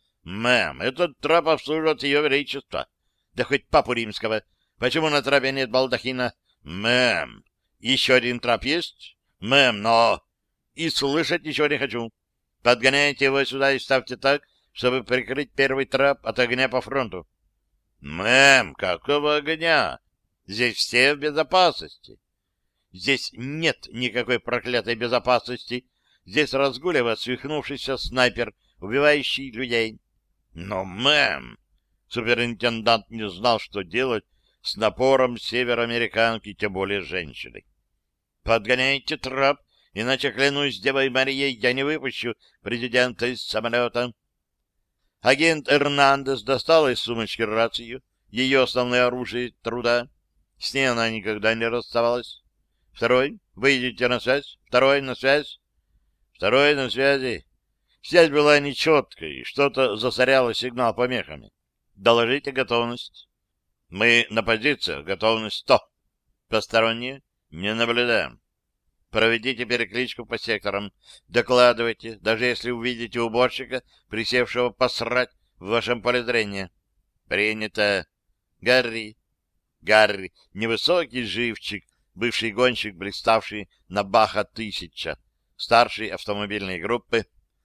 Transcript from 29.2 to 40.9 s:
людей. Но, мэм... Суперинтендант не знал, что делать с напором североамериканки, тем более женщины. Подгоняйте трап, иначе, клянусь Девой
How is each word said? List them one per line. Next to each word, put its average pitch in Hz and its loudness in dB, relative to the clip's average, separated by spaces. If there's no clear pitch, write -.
людей. 113 -4
Но, 95 -6
мэм... 95 -2
Суперинтендант 117 0
не 110 -8
знал, 104 0
что - -8
делать 110 -4
с - -10
напором 127 2
североамериканки, 117 -2
тем 104 -4
более 98 -2
женщины. 71 -10
Подгоняйте 127 0
трап, 135 0
иначе, 127 -2
клянусь 139 0
Девой 135 0